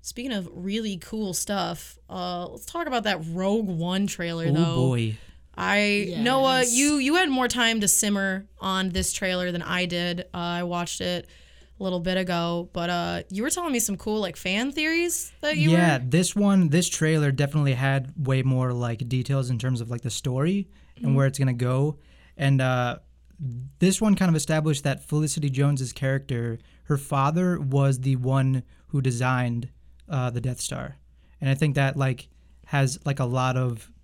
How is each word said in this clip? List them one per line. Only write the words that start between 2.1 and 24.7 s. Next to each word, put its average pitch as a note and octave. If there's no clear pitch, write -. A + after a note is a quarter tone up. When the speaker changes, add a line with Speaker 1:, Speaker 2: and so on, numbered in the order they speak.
Speaker 1:
let's -
talk E4+
about B3
that G3
Rogue G3
One F#3
trailer, E3+
Speaker 2:
Oh, C#3
Speaker 1:
though. E3
Speaker 2:
boy. A2+
Speaker 1:
I, G3+
Noah, C4
Speaker 3:
Yes. B3
Speaker 1:
you, D4
you C#4+
had F4+
more B3+
time A3+
to G3
simmer G3
on F#3+
this F#3
trailer F3+
than F3
I F3+
did. F3
Uh, F#3
I -
watched F3
it F3+
a G3
little F3+
bit F#3
ago, E3+
but, F3
uh, E3+
you G3
were C#4+
telling E4
me A#3+
some G3+
cool, G#3+
like, F#3
fan G#3+
theories D#4+
that D4+
you D#3
Speaker 2:
Yeah, E3
Speaker 1:
were B2
Speaker 2:
this E3+
one, G3
this F3
trailer D#3
definitely C#3
had C3+
way C3
more, B2+
like, A#2+
details B2+
in B2
terms B2
of, A2+
like, A#2+
the B2+
story D3+
and A#2+
Speaker 1:
Mm-hmm. C3+
Speaker 2:
where C3+
it's C#3
gonna C3
go. B2+
And, C#3
uh, B2
this F#3+
one G#3+
kind F#3
of E3
established D3+